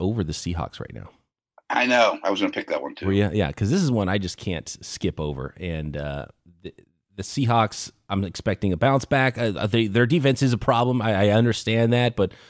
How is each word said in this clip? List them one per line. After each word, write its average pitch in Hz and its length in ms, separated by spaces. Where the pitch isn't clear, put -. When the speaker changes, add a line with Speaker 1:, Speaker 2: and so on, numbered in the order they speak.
Speaker 1:
over 101 240
the 78 80
Seahawks 82 480
right - 120
now. 50 180
Speaker 2:
I 123 160
know. 120 380
I 90 60
was 98 100
gonna 98 120
pick - 160
that 73 140
one, 69 120
too. - 120
Speaker 1:
Were 98 60
you? 101 200
Yeah, 87 200
'cause 98 180
this 185 120
is 151 80
one 104 180
I 95 100
just 92 200
can't 87 300
skip - 400
over. 69 380
And, 78 380
uh, 71 300
the, 90 100
the 101 60
Seahawks, 117 680
I'm 98 160
expecting 95 480
a 87 40
bounce 135 280
back. 131 340
Uh, 107 280
they, 113 200
their 110 200
defense 135 360
is 131 120
a 107 40
problem. 123 440
I, 104 260
I - 20
understand 113 640
that, 120 240
but - 160